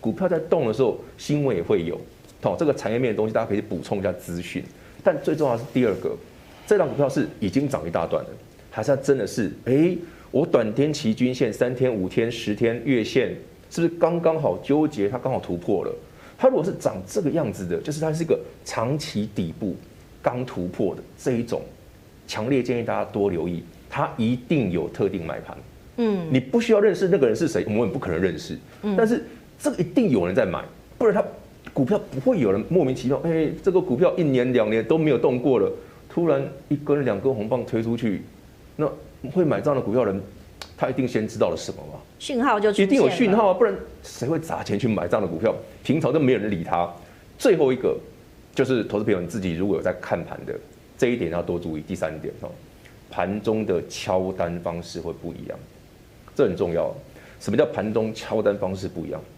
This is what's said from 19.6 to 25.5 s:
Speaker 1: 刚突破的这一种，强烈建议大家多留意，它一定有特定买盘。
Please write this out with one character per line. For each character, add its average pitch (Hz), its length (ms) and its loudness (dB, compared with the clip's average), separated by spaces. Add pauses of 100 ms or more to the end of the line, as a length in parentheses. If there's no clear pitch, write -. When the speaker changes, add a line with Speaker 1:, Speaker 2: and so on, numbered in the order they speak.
Speaker 1:
刚 123 240 -2
突 90 220 -6
破 90 280 -2
的 - 60 -14 (160)
这 131 160 -2
一 117 100 -2
种， 104 180 -4 (680)
强 110 220 -6
烈 135 140 2
建 120 160 0
议 117 40 -4
大 107 120 -2
家 104 100 -2
多 101 240 0
留 85 180 -2
意， 85 160 -4 (260)
它 - 280 -2
一 123 180 2
定 123 360 0
有 80 180 -2
特 - 180 0
定 87 180 -4
买 69 140 -6
盘。 - 180 -14 (400)